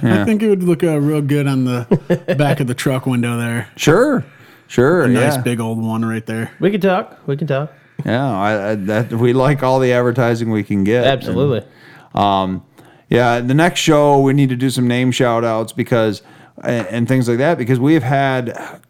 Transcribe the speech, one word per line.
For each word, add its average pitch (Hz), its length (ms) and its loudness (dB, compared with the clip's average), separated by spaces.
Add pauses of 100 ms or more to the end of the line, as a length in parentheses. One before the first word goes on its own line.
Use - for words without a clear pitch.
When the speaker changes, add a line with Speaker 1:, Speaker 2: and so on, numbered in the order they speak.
Speaker 1:
Yeah. 127 180 2
Speaker 2:
I 101 40 -2
think 214 180 0
it 220 60 2
would 190 140 0
look, 175 200 0
uh, 160 160 0
real 147 220 0
good 143 260 0
on 131 180 0
the 139 680 -2
Speaker 1:
<laughs> - 20 -4
Speaker 2:
back 139 220 2
of 139 80 -2
the 123 60 -2
truck 131 320 -2
window 120 320 -2
there. 117 400 -4
Speaker 1:
Sure. 220 480 2 (420)
Sure, 156 360 2
Speaker 2:
A 123 40 2
nice 123 280 2
Speaker 1:
yeah. 131 60 -4
Speaker 2:
big 120 180 -4
old 113 220 -4
one 113 220 -2
right 113 220 -4
there. 113 340 -6
Speaker 3:
We 175 120 0
can 208 100 -2
talk. 196 460 -2
We 139 100 -4
can 156 100 -6
talk. 143 240 -4 (320)
Speaker 1:
Yeah, 127 260 -2
I, 104 420 -2
I, 110 40 -2
that, 107 380 -2
we 117 180 2
like 135 320 2
all 131 160 2
the 123 140 2
advertising 120 580 0
we 107 120 0
can 101 200 -2
get. 117 220 2
Speaker 3:
Absolutely. 127 540 0 (540)
Speaker 1:
And, - 100 0
um, 95 420 0 (440)
yeah, 120 300 2
the 123 140 -2
next 165 260 2
show 147 400 4
we 135 140 2
need 143 160 4
to 127 60 -4
do 127 160 -2
some 123 160 0
name 123 240 0
shout 117 340 0
outs 113 260 -4
because 110 500 -2 (420)
and, 117 240 -4
and 117 200 -4
things 131 200 0
like 117 120 0
that, 160 180 0
because 127 220 -2
we 143 140 2
have 156 100 0
had 131 540 -2 (320)